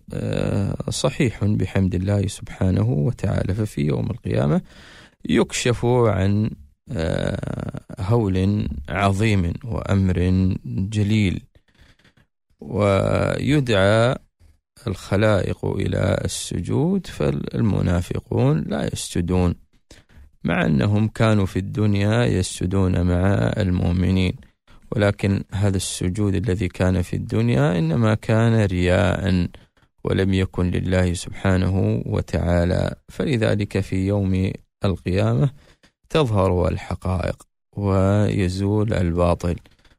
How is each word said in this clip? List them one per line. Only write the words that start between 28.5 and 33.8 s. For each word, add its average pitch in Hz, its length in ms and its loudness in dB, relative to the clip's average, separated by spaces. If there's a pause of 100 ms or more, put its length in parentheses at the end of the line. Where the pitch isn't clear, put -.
رياء 92 840 2 (560)
ولم 95 300 0
يكن 90 360 0
لله 92 420 0
سبحانه 95 960 0
وتعالى، 87 880 0 (140)
فلذلك 107 720 -2